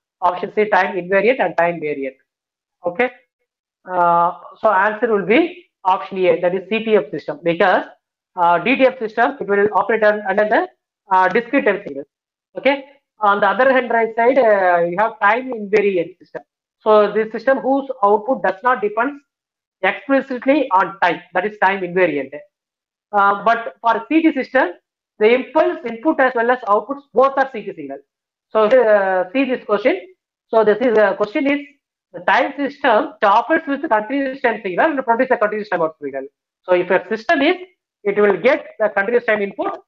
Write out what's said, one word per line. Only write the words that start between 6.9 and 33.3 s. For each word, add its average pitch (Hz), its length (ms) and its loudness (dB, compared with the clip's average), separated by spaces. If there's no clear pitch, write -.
F - 140 0
system, 147 320 -10
because, 185 420 0
uh, 175 220 2
D 165 180 0
T 262 100 4
F 247 120 -2
system, 233 420 -2
it 190 80 -8
will 202 240 2
operate 214 320 0
on, 208 240 2
under 208 160 0
the, 269 240 0
uh, 185 180 4
discrete 240 360 -2
time 196 220 0
signal. 139 180 -12
Okay. 277 280 -2
On 202 200 2
the 202 80 4
other 247 240 2
hand, 247 180 0
right 226 240 0
side, 247 240 2
uh, 190 460 4
you 175 140 -4
have 220 220 -2
time 233 300 0
invariant 202 680 -2
system. - 240 -16
So 214 300 4
this 214 220 -4
system 240 260 0
whose 269 300 -2
output 208 380 0
does 190 200 -2
not 247 200 0
depend 233 380 -4
explicitly 262 880 0
on 185 300 0
time, 175 200 0
that 185 120 0
is 214 160 -6
time 196 180 0
invariant. 170 500 0
Uh, 202 320 2
but 226 360 0
for 220 280 -2
C 320 140 2
T 320 100 2
system, 277 400 -2
the 214 140 4
impulse 311 540 0
input 294 340 -2
as 254 140 2
well 233 160 0
as 247 100 0
outputs 220 420 -2
both 269 240 4
are 262 140 0
C 214 100 -10
T 190 120 -12
signal. 139 240 -14
So, 220 140 2
uh, 202 680 2
see 269 120 0
this 247 200 -4
question. 254 500 -2
So 226 140 2
this 208 160 2
is, 233 200 2
uh, 196 160 4
question 269 360 -2
is 285 100 -2
the 175 80 -14
time 240 360 0
system 269 680 -2
operates 233 440 2